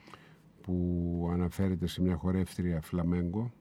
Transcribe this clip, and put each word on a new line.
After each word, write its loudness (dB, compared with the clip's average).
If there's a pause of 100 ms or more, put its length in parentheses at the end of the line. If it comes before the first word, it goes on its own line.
(600)
που 0
αναφέρεται 2
σε -2
μια 4
χορεύτρια 0
φλαμέγκο. -2